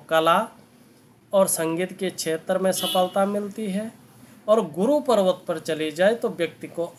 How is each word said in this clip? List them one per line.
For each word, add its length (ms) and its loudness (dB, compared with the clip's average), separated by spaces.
कला 300 4
और 160 4
संगीत 500 -4
के 120 -4
क्षेत्र 480 -4
में 160 0
सफलता 520 0
मिलती 440 -6
है, 220 -6
और 120 6
गुरु 300 2
पर्वत 480 2
पर 100 -2
चली 320 -4
जाए 240 2
तो 160 -4
व्यक्ति 380 -6
को 160 -6